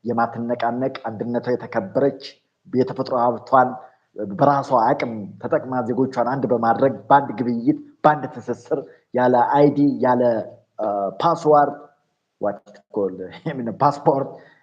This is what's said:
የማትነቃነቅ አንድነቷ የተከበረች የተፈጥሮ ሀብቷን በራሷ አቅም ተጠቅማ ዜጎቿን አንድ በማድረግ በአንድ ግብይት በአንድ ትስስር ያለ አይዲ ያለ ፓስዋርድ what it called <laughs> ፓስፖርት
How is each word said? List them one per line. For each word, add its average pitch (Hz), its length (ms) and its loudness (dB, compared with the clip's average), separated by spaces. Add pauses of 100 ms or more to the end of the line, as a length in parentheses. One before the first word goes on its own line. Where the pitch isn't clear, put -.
የማትነቃነቅ 117 880 -2 (100)
አንድነቷ 117 440 -6
የተከበረች 120 720 -2 (460)
የተፈጥሮ 127 480 -2
ሀብቷን 123 520 2 (600)
በራሷ 143 400 2 (100)
አቅም 123 320 0 (260)
ተጠቅማ 127 460 -4
ዜጎቿን 123 440 -2
አንድ 135 180 -2
በማድረግ 117 480 2 (100)
በአንድ 139 300 4
ግብይት 120 440 -2 (200)
በአንድ 151 320 2
ትስስር 123 480 -6 (360)
ያለ 123 200 4 (180)
አይዲ 147 280 4 (200)
ያለ 127 220 2 (960)
ፓስዋርድ 151 600 4 (640)
what 101 240 -2
it - 120 -20 (100)
called 92 340 -6 (240)
<laughs> 123 320 -6
ፓስፖርት 143 520 2 (340)